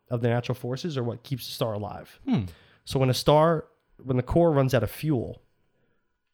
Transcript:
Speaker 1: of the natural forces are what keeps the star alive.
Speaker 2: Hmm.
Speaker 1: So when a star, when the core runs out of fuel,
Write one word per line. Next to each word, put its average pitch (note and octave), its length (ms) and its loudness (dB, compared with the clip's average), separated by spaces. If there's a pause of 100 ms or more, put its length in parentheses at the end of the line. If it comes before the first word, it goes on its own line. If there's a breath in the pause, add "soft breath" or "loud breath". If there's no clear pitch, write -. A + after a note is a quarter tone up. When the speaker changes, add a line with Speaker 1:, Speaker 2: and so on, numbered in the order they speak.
(120)
Speaker 1:
of A#2+ 100 -2
the A#2+ 60 2
natural A#2+ 280 0
forces C3 420 -8
are B2 60 -4
what A#2 200 -8
keeps - 240 -8
the - 60 -12
star A2+ 200 -4
alive. G2+ 540 -10
Speaker 2:
Hmm. F3+ 160 2 (420 soft breath)
Speaker 1:
So - 140 -2
when C3 100 4
a B2+ 60 4
star, D#3 500 4 (380)
when C3 140 0
the B2 60 0
core E3+ 280 4
runs C3+ 240 2
out A2 80 4
of G2+ 80 -4
fuel, C#3+ 500 -4 (920)